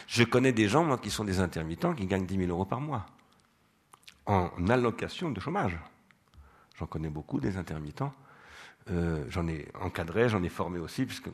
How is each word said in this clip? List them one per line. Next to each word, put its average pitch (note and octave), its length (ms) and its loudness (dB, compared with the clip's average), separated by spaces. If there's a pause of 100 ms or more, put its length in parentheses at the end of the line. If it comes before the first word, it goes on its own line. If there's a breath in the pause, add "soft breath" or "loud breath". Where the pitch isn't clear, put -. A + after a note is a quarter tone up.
je A#2 160 4
connais B2+ 280 6
des A2 160 6
gens, C3+ 160 6
moi, C#3+ 140 2
qui G#2+ 140 -4
sont G#2+ 120 -2
des F#2+ 160 2
intermittents, E2 540 0
qui G2+ 140 -4
gagnent F#2+ 180 2
dix F#2+ 140 -2
mille F2+ 100 2
euros F2+ 160 0
par B2 160 -4
mois C#3+ 240 -6 (1200)
en F#2 240 4 (180)
allocation A#2+ 600 2
de A2 100 -4
chômage. C#3 380 -2 (1000 soft breath)
J'en E2 80 -6
connais D#2+ 240 -6
beaucoup, D2+ 300 -6
des F#2+ 180 -2
intermittents. E2 560 -8 (800 loud breath)
Euh, E2 380 0
j'en E2+ 180 -2
ai D#2+ 200 -6 (140)
encadré, F#2+ 480 2
j'en A2 140 2
ai E2 60 0
formé F2 280 -4
aussi, F2 300 -4
puisque G2 260 -10